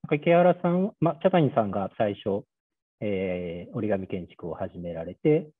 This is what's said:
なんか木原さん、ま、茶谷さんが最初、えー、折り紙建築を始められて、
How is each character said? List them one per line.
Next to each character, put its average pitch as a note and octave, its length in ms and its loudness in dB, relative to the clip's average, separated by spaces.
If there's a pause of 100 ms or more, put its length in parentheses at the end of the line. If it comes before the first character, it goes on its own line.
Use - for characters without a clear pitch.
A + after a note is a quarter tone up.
な - 120 -2
ん D3 40 2
か D3+ 40 -6
木 E3+ 80 2
原 F3 300 6
さ F3+ 80 0
ん、 F#3 320 0
ま、 D#3+ 220 0
茶 F#3+ 80 4
谷 D#3+ 240 4
さ A#2+ 80 2
ん G2+ 80 0
が F#2+ 260 -4
最 G#2 200 0
初、 G2+ 280 -4 (560)
え F2+ 720 -4
ー、 - 20 -12
折 G#2+ 140 -4
り G#2 60 2
紙 F#2+ 140 -4
建 F2 180 -8
築 - 240 -12
を D#2 40 -6
始 F#2 220 -8
め F2 160 -10
ら E2 140 -8
れ F2+ 80 -12
て、 D3+ 460 0